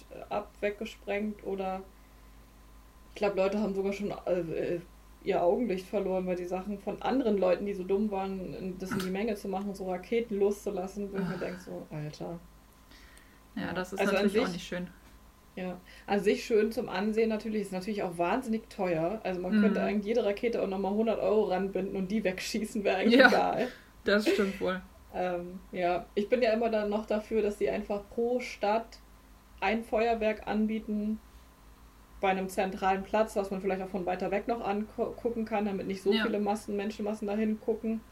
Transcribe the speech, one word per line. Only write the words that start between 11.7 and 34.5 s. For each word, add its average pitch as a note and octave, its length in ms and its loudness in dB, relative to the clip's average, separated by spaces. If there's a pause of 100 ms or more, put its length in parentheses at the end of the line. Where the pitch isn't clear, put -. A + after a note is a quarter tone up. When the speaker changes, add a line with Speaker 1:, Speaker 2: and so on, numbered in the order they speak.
Speaker 1:
Alter. E3 480 -8 (1160)
Speaker 2:
Ja, G#3+ 120 -6
Speaker 1:
Ja. - 60 -6
Speaker 2:
das F3+ 200 -4
ist F#3+ 60 -4
Speaker 1:
Also G3+ 160 2
an F#3+ 80 4
Speaker 2:
natürlich G#3 180 4
auch C4 60 4
Speaker 1:
sich F3+ 80 -4
Speaker 2:
nicht - 120 -10
schön. F3+ 200 -6 (680)
Speaker 1:
Ja, F#3 220 -6 (300)
an G3+ 120 2
sich G3+ 260 2
schön A3+ 260 4
zum A#3 180 -4
Ansehen G#3+ 400 2
natürlich, G#3+ 320 -2
ist F#3+ 100 -6
natürlich F#3+ 300 -4
auch F3 160 -4
wahnsinnig A3 520 0
teuer. F3+ 540 0
Also F#3 160 -2
man F#3 180 0
Speaker 2:
Mhm. G#3 40 6
Speaker 1:
könnte F#3+ 220 4
eigentlich G3 240 0
jede A#3 180 2
Rakete G3+ 360 0
auch F#3+ 60 0
nochmal G3 260 -2
hundert A3 260 2
Euro G#3 240 4
ranbinden F#3+ 520 0
und F#3+ 140 -2
die G#3+ 140 0
wegschießen, G3+ 600 -2
wäre F#3+ 140 2
eigentlich A#3 220 8
Speaker 2:
Ja, C4 80 12
Speaker 1:
egal. - 400 4 (360)
Speaker 2:
das G#3 240 4
stimmt G3+ 320 2
wohl. F#3 220 -2 (320)
Speaker 1:
Ähm, F3+ 460 -4 (120)
ja, F3+ 440 0
ich G3+ 120 0
bin A#3+ 140 2
ja A3+ 120 6
immer A3+ 180 2
dann G#3 180 0
noch G#3+ 160 -2
dafür, G#3+ 380 0
dass G#3 160 0
sie - 100 2
einfach G3+ 400 -2
pro A#3+ 300 0
Stadt A3+ 580 -2 (640)
ein A3 220 0
Feuerwerk A3 640 0
anbieten G#3+ 720 0 (1000)
bei G3 100 2
einem F#3+ 200 0
zentralen G3 540 0
Platz, A3 320 2
was G3 160 0
man F#3 100 -4
vielleicht F#3+ 220 0
auch F#3+ 60 -8
von F#3 180 -4
weiter F#3 240 -2
weg G#3 160 -2
noch A3+ 180 -2